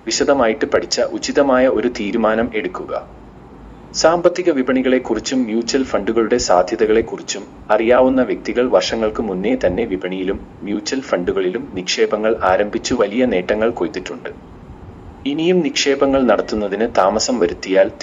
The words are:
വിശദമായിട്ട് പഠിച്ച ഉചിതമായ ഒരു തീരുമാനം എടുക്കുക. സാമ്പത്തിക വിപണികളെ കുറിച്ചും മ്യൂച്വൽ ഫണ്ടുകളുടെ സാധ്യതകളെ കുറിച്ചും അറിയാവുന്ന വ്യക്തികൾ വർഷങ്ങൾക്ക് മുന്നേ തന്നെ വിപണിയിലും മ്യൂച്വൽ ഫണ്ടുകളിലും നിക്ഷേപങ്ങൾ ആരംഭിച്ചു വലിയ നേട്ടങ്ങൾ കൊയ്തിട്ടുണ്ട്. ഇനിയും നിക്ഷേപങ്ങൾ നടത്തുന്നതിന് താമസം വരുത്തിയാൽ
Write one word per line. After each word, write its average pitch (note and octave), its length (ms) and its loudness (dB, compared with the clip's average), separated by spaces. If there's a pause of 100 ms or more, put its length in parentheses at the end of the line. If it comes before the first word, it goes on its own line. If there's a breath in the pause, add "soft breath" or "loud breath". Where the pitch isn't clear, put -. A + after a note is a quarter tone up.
വിശദമായിട്ട് C3 600 0
പഠിച്ച - 360 -2
ഉചിതമായ C3 680 2
ഒരു A2 200 2
തീരുമാനം A2+ 680 0
എടുക്കുക. F2 520 -8 (880)
സാമ്പത്തിക F3 580 2
വിപണികളെ C3 460 2
കുറിച്ചും B2 460 -2
മ്യൂച്വൽ A#2 400 0
ഫണ്ടുകളുടെ A2+ 540 0
സാധ്യതകളെ A2 640 2
കുറിച്ചും - 420 -6 (280)
അറിയാവുന്ന B2+ 500 4
വ്യക്തികൾ A2 480 -2
വർഷങ്ങൾക്ക് G#2+ 520 0
മുന്നേ G#2 440 -2
തന്നെ F#2 200 0
വിപണിയിലും F#2 640 -6 (160)
മ്യൂച്വൽ G#2+ 380 -4
ഫണ്ടുകളിലും F#2 720 -2
നിക്ഷേപങ്ങൾ G#2+ 720 0
ആരംഭിച്ചു G#2 520 0
വലിയ A2+ 300 0
നേട്ടങ്ങൾ G#2 440 0
കൊയ്തിട്ടുണ്ട്. - 840 -8 (720)
ഇനിയും D#3+ 340 2
നിക്ഷേപങ്ങൾ C#3 640 2
നടത്തുന്നതിന് G#2+ 640 0 (100)
താമസം G#2+ 420 2
വരുത്തിയാൽ F#2+ 520 2 (120)